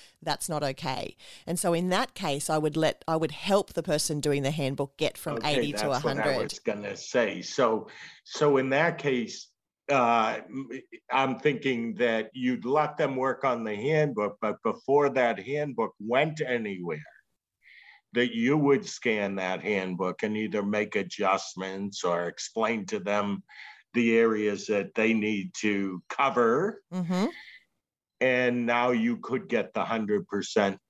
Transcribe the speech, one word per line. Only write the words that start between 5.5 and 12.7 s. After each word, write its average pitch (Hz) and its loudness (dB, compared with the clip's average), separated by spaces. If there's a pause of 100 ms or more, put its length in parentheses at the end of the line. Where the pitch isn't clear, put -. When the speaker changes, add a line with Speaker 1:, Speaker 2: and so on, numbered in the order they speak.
Speaker 1:
eighty 120 0
to - -6
Speaker 2:
that's - 0
what 139 -2
I - -2
Speaker 1:
a - 0
hundred. 131 0
Speaker 2:
was - -8
gonna 104 -4
say. 98 0
So, 113 0 (360)
so 147 2
in 131 2
that 160 2
case, 123 -2 (420)
uh, 117 4 (100)
m-, 127 -10 (420)
I'm 131 2
thinking 120 0
that 113 2
you'd 123 -2
let 147 0